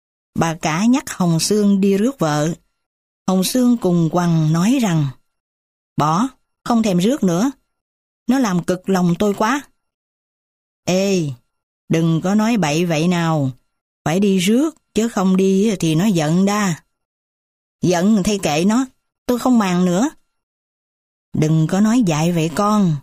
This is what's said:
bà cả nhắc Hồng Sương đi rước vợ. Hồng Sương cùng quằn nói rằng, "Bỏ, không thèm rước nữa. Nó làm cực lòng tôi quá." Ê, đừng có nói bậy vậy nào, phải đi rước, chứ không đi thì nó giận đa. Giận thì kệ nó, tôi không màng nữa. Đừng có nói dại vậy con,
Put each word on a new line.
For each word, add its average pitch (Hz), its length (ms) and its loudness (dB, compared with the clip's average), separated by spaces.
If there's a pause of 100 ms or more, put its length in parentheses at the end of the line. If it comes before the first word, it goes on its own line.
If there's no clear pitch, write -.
(400)
bà 165 140 -2
cả 165 320 -2
nhắc 262 240 0
Hồng 170 300 0
Sương 202 420 0
đi 196 160 2
rước 233 220 -2
vợ. 151 340 -2 (760)
Hồng 185 160 2
Sương 247 340 2
cùng 175 340 0
quằn 165 420 0
nói 202 280 2
rằng, 165 260 0 (880)
"Bỏ, 160 300 0 (360)
không 226 200 0
thèm 196 140 0
rước 220 260 0
nữa. 190 280 0 (760)
Nó 262 120 2
làm 180 240 0
cực 185 260 -4
lòng 180 300 2
tôi 208 140 0
quá." 226 280 -2 (1200)
Ê, 185 440 0 (600)
đừng 165 320 0
có 185 140 -2
nói 220 220 0
bậy 160 280 0
vậy 165 220 0
nào, 165 440 0 (560)
phải 160 120 -2
đi 196 180 2
rước, 233 380 0 (180)
chứ 214 140 0
không 190 300 0
đi 196 420 2
thì 160 160 0
nó 170 100 0
giận 175 400 0
đa. 202 380 -2 (1000)
Giận 180 400 2
thì 208 140 -2
kệ 170 280 -2
nó, 226 200 2 (400)
tôi 247 140 -2
không 247 200 2
màng 180 260 0
nữa. 185 240 0 (1300)
Đừng 156 300 0
có 185 120 -2
nói 220 260 2
dại 165 260 0
vậy 165 240 -2
con, 208 480 0